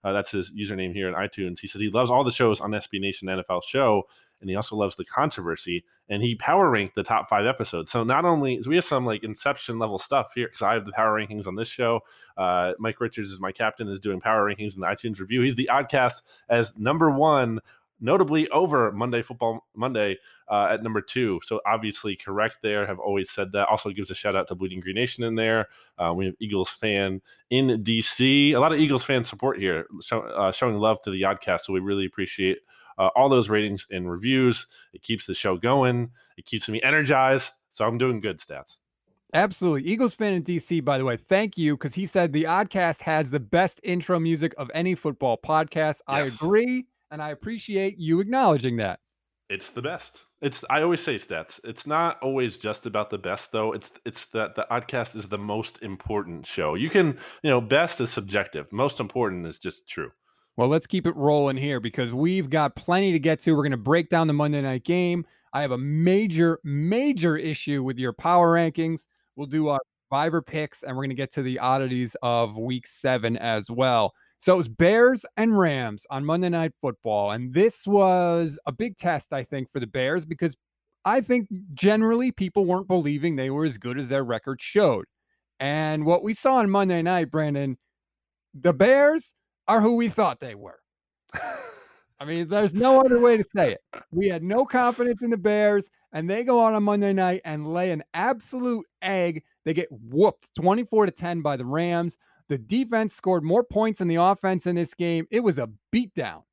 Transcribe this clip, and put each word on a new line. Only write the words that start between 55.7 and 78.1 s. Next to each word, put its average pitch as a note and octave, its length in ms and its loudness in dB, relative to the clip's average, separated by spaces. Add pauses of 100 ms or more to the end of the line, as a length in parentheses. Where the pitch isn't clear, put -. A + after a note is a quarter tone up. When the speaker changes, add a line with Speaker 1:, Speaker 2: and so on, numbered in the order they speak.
Speaker 1:
important G2 640 -6
show. D2+ 300 -2
You C#3 140 -2
can, E3+ 280 2 (240)
you D3+ 80 2
know, B2 100 6
best C#3 400 0
is A#2 100 -2
subjective. G2 600 -4
Most C3 300 -2
important G2 460 -4
is D#2+ 120 -12
just - 300 -12
true. - 240 -10 (440)
Speaker 2:
Well, B2 120 2
let's D#3 180 0
keep E3+ 220 -2
it E3+ 80 -4
rolling C#3+ 400 2
here C3+ 240 -4
because A#2 320 -4
we've D#3+ 380 0
got D3+ 260 0
plenty F#3+ 340 0
to E3 80 2
get D#3 220 0
to. D#3+ 160 2
We're C#3+ 80 2
gonna C#3 140 0
break D#3 320 0
down E3 180 2
the D3 60 2
Monday D3 260 0
night C3 240 -4
game. F3 400 0 (280)
I C#3 100 -2
have C3+ 100 -2
a B2 60 -2
major, E3 840 2
major E3+ 760 0
issue C#3+ 460 -4
with B2+ 160 -4
your B2+ 140 -2
power E3+ 420 4
rankings. E3 540 0 (260)
We'll C#3 140 -10
do D3+ 200 0
our C#3 120 0 (280)
survivor D#3 320 0
picks, - 440 -8
and C3 120 -6
we're C3+ 80 -4
gonna C3+ 100 -4
get C3 180 -6
to C#3+ 100 -4
the B2+ 160 -2
oddities B2+ 640 0
of A#2 360 2
week B2 280 -4
seven A#2 520 0
as A2 320 -2
well. A#2 440 2 (260)
So F3+ 140 6
it - 20 6
was D#3 120 0
Bears G#3+ 580 4 (100)
and A3 220 4
Rams C3 520 0
on C#3 140 -4
Monday F3 240 0
Night E3 320 0
Football, G#2 520 -2
and B2 200 -6
this G3+ 360 2
was F3 680 4 (100)